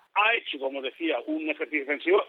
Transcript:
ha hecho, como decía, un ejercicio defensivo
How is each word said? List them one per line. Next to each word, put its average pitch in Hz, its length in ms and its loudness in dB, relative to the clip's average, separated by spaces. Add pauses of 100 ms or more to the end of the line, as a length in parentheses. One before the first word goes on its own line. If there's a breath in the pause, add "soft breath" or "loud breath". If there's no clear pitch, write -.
(140 soft breath)
ha 214 220 4
hecho, 151 240 -6
como 135 220 -4
decía, 135 440 -2
un 156 240 -2
ejercicio 151 360 -4
defensivo 165 440 4